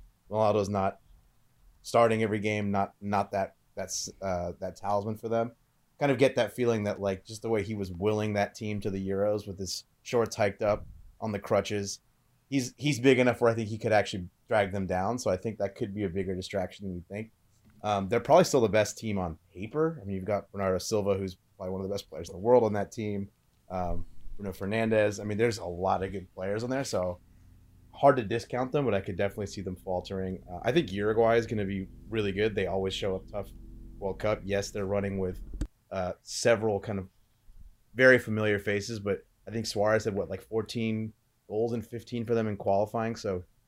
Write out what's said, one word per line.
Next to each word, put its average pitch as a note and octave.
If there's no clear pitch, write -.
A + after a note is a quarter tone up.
Ronaldo's G#2
not G2
starting A2+
every G#2+
game, G#2
not, G2
not G2+
that, G2
that's, -
uh, F2+
that F#2
talisman G#2
for A#2
them. A2+
Kind C#3+
of B2
get C3
that A2
feeling A#2
that, G2+
like, G2
just A2
the A2+
way A2
he G#2
was G2
willing G#2+
that G2+
team G#2
to G#2
the G2
Euros G2+
with F#2+
his F#2
shorts A2+
hiked G2+
up G#2+
on A2
the G2+
crutches, G2+
he's, C3+
he's C3+
big B2+
enough B2
where A#2+
I -
think A2+
he A2
could A2
actually G2+
drag G#2
them G2
down. F#2
So A#2
I F#2+
think A2
that G2
could G2+
be G#2
a F#2+
bigger F#2
distraction F#2
than F2+
you F2
think. A2
Um, G2+
they're A#2
probably E3
still C3+
the A2+
best G#2
team G#2+
on E2+
paper. D3
I G2
mean, G2
you've F#2
got G2+
Bernardo F#2+
Silva, G2+
who's F#2+
probably F#2
one F#2+
of F#2+
the G2+
best G2
players E2+
in F2+
the F2+
world A#2
on A2
that G2+
team. G#2
Um, F2
Bruno G2
Fernandes. G#2+
I G#2
mean, G#2
there's A2+
a E2+
lot F2+
of F#2+
good F#2
players G2+
on A#2+
there, C3
so F2+
hard C#3
to B2
discount A#2+
them, D3
but A2
I G2
could F#2
definitely G2+
see -
them F#2
faltering. F#2
Uh, F2
I A#2+
think C3+
Uruguay A2
is A#2
gonna G#2+
be F#2+
really G#2
good. G2+
They F#2+
always F#2+
show G2
up -
tough G2+
World F#2+
Cup. G#2+
Yes, G2
they're G#2
running G2
with, F#2
uh, F2+
several A2
kind G2
of F#2
very B2+
familiar G#2+
faces, G2+
but G2+
I G2
think A2
Suarez G#2+
had, A2
what, F#2+
like, F#2+
fourteen A2
goals A2+
and A2+
fifteen A#2
for A#2
them A2+
in G#2
qualifying, G#2
so F#2+